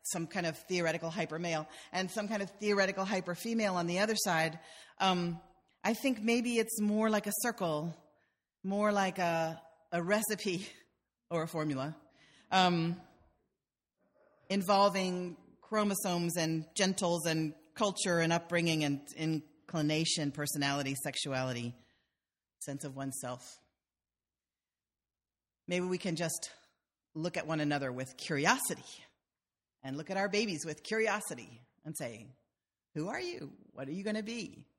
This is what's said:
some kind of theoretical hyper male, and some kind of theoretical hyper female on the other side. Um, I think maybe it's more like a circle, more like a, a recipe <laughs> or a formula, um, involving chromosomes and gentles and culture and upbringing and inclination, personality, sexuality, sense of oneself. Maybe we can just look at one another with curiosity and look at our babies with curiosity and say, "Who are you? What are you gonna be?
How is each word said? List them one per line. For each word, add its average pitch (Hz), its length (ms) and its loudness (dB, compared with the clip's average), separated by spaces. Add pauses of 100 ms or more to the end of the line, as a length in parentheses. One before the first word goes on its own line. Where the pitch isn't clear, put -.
some 165 240 -4
kind 175 200 -4
of 160 200 -4
theoretical 165 440 0
hyper 160 280 -4
male, 165 300 -2 (240)
and 185 180 -2
some 208 160 -4
kind 202 160 -2
of 190 160 -6
theoretical 196 460 2
hyper 185 320 0
female 220 400 0
on 170 100 2
the 175 140 2
other 220 160 2
side. 165 420 2 (400)
Um, 175 400 2 (460)
I 220 100 2
think 233 280 0
maybe 233 340 2
it's 220 240 0
more 208 280 4
like 208 200 2
a 202 120 -2
circle, 165 540 -2 (720)
more 208 260 2
like 190 280 2
a, 165 440 0 (300)
a 170 100 0
recipe 208 640 0 (320)
<laughs> - 320 -20
or 165 120 0
a 165 60 -2
formula, 151 460 -2 (560)
um, 175 460 4 (1500)
involving 185 880 4 (240)
chromosomes 185 760 0
and 160 260 0 (100)
gentles 180 520 2
and 160 260 2 (220)
culture 185 460 2
and 165 120 4
upbringing 170 520 2
and 143 160 0 (140)
inclination, 156 1160 0
personality, 143 640 -2 (100)
sexuality, 131 680 -4 (880)
sense 139 240 -8
of 135 120 -8
oneself. 131 460 -8 (2250)
Maybe 180 180 0
we 185 140 -2
can 170 180 -2
just 160 340 -4 (640)
look 170 220 -4
at 151 100 -4
one 156 140 0
another 143 320 0
with 127 240 -8
curiosity 185 680 0 (1000)
and 135 160 -8
look 156 120 -10
at 190 60 -2
our 196 140 0
babies 202 340 0
with 151 180 -8
curiosity 196 800 -2 (240)
and 156 100 -10
say, 117 340 -10 (640)
"Who 156 140 -4
are 302 120 -6
you? 349 320 -10 (220)
What 135 120 -10
are 139 60 -8
you 190 100 -6
gonna 214 200 -4
be? 220 420 -10 (140)